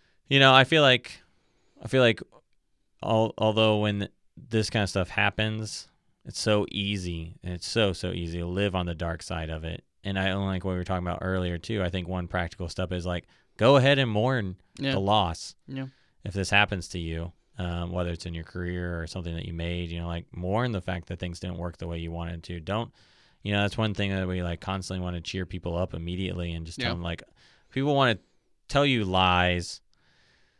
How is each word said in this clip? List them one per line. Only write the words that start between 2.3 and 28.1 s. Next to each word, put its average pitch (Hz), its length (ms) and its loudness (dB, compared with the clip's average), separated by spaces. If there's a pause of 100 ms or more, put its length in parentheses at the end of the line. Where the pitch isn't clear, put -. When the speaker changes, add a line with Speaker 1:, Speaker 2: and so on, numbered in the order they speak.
Speaker 1:
al-, 110 340 2
although 107 420 4
when 101 280 0 (300)
this 110 320 0
kind 110 140 0
of 95 60 0
stuff 92 200 0
happens, 107 800 -2 (360)
it's - 140 -10
so 104 320 2
easy, 90 720 -4
and 90 100 -6
it's 87 140 -8
so, 104 240 2
so 90 220 -4
easy 87 260 -6
to 85 60 -4
live 95 300 0
on 90 100 0
the 85 100 -4
dark 82 280 -4
side 80 260 -6
of 80 160 -8
it. 82 180 -10 (220)
And 98 120 -2
I 95 120 2
don't 98 160 0
like 95 180 -2
what 95 80 -2
we 90 60 -2
were 90 80 -2
talking 90 200 -2
about 87 160 -4
earlier, 90 360 0
too. 101 260 -4
I 90 60 0
think 90 180 -4
one 90 220 -4
practical 87 400 -4
step 90 240 -4
is, 87 120 -4
like, 87 200 -4 (320)
go 127 180 8
ahead 139 240 6
and 127 100 0
mourn 107 460 0 (240)
Speaker 2:
Yeah. 139 140 -2
Speaker 1:
the 113 60 0
loss. 98 560 0 (120)
Speaker 2:
Yeah. 135 200 -8 (360)
Speaker 1:
If 90 100 -8
this 98 160 -2
happens 101 400 2
to 90 100 -8
you, 82 340 -6 (240)
um, 87 340 -4
whether 87 200 -2
it's 82 140 -8
in 85 80 -8
your 82 120 -8
career 87 560 -4
or 82 60 -6
something 85 280 -6
that 82 100 -6
you 85 80 -8
made, 85 380 -4
you 85 80 -6
know, 85 80 -6
like, 85 180 -6 (100)
mourn 104 360 0
the 98 100 -2
fact 87 280 -6
that 87 100 -8
things 87 220 -6
didn't 90 160 -6
work 87 200 -8
the 87 100 -8
way 85 120 -6
you 82 120 -6
wanted 85 320 -8
to. 87 180 -10
Don't, 104 300 -4 (520)
you 101 80 -4
know, 101 100 2
that's 101 160 0
one 107 160 0
thing 98 180 -2
that 95 160 0
we, 90 160 -2
like, 85 180 -4
constantly 92 420 -4
wanna 90 180 -4
cheer 92 240 -6
people 85 320 -6
up 92 160 -2
immediately 90 600 -4
and 82 120 -6
just 82 140 -10
tell 120 100 -2
Speaker 2:
Yeah. 85 40 0
Speaker 1:
them, 87 100 -6
like, 85 180 -6 (480)
people 143 260 0
wanna 127 220 4 (520)